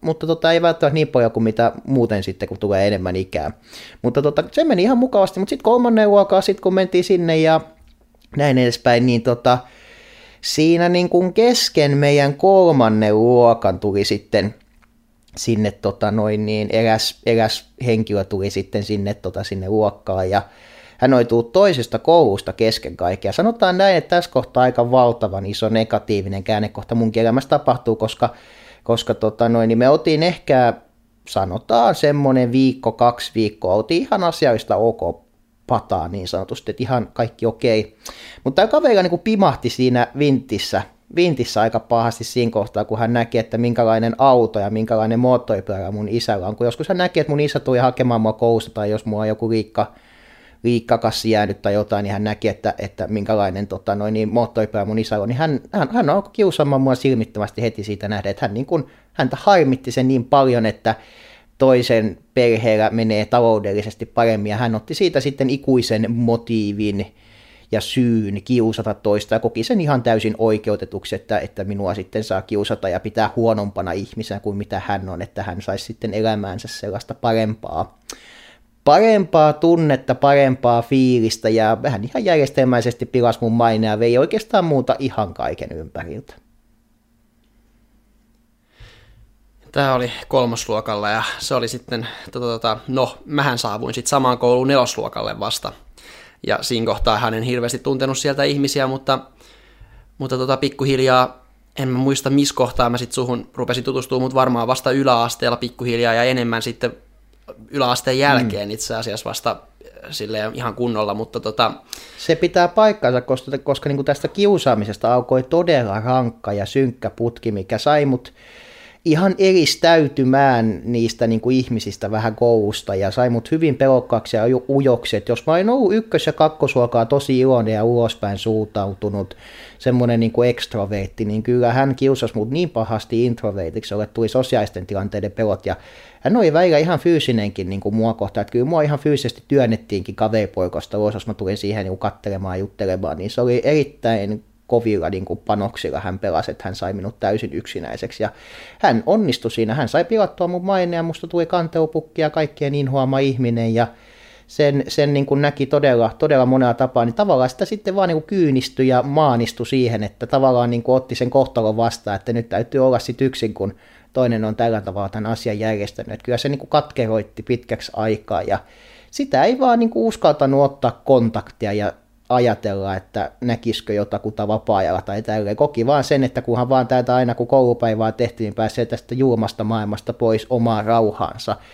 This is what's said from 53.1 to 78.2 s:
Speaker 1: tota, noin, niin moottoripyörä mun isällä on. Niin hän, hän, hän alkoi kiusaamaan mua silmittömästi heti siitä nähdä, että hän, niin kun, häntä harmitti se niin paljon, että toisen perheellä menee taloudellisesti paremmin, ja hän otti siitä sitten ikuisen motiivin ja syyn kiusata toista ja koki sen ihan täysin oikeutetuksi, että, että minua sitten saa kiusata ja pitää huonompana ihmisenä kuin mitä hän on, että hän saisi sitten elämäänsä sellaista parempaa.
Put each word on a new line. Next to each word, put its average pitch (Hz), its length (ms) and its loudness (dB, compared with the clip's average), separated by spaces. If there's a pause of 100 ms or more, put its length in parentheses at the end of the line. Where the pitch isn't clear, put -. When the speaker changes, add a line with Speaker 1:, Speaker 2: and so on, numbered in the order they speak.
Speaker 1:
tota, 98 280 -6
noin, 104 180 -4
niin 110 200 -2
moottoripyörä 113 520 -2
mun 107 140 -2
isällä 107 240 -2
on. 107 60 -2
Niin 120 80 -4
hän, 160 220 -2 (140)
hän, 175 180 -2
hän 220 180 0
alkoi 196 240 -2
kiusaamaan 143 480 2
mua 131 140 2
silmittömästi 110 640 -2
heti 110 220 -4
siitä 104 240 -6
nähdä, 101 220 -4
että 101 160 -4
hän, 101 80 -4
niin 127 120 -4
kun, 151 220 -2 (260)
häntä 131 260 -2
harmitti 139 520 2
se 127 120 0
niin 127 220 0
paljon, 127 400 4
että 110 300 -2 (600)
toisen 120 600 4 (160)
perheellä 110 560 4
menee 110 360 0
taloudellisesti 107 800 0
paremmin, 110 440 0
ja 104 80 -2
hän 117 180 0
otti - 180 -8
siitä 160 260 0
sitten 135 300 -2
ikuisen 117 640 0
motiivin 107 920 -2 (640)
ja 107 100 0
syyn 110 600 0
kiusata 110 500 0
toista 104 420 -2
ja 110 40 0
koki 113 240 -2
sen 208 180 0
ihan 139 220 0
täysin 110 340 0
oikeutetuksi, 107 800 -2
että, 101 240 -4
että - 240 -8
minua 98 320 -4
sitten 101 280 -6
saa 95 180 -4
kiusata 101 480 -4
ja 92 100 -4
pitää 107 360 -2
huonompana 101 560 -2
ihmisenä 98 480 -8
kuin 101 180 -8
mitä 101 280 -8
hän 95 240 -6
on, 87 120 -10
että 95 220 -10
hän 92 180 -10
saisi 98 240 -8
sitten 110 280 -10
elämäänsä 107 540 -4
sellaista 104 460 -10
parempaa. 110 840 -4 (920)